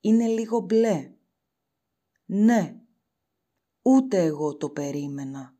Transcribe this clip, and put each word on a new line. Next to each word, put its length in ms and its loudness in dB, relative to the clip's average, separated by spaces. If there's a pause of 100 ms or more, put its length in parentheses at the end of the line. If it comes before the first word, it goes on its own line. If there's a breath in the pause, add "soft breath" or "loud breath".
είναι 260 2
λίγο 340 -2
μπλε. 520 0 (1120)
Ναι, 520 2 (1040)
ούτε 420 4
εγώ 320 -2
το 140 -6
περίμενα. 880 -10